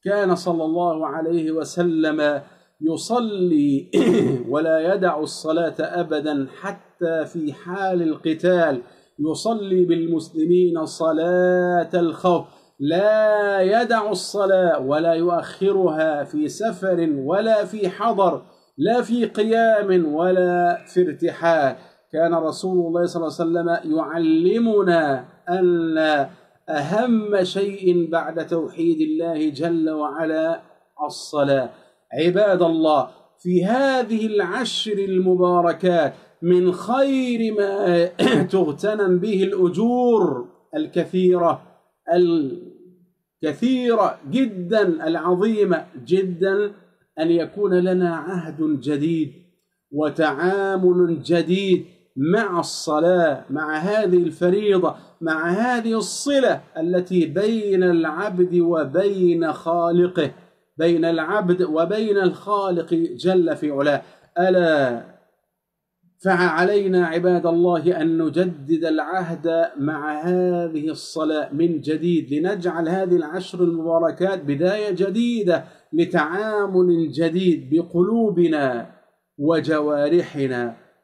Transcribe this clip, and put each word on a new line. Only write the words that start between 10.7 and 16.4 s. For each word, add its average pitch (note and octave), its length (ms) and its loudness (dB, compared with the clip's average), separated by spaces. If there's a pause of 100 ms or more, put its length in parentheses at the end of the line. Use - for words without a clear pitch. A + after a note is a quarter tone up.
صلاة F3 1120 0
الخوف، E3+ 500 0 (360)
لا G#3 800 2
يدع A3 500 2
الصلاة F#3 720 2
ولا D#3 320 0
يؤخرها E3 1120 0
في D3+ 240 -4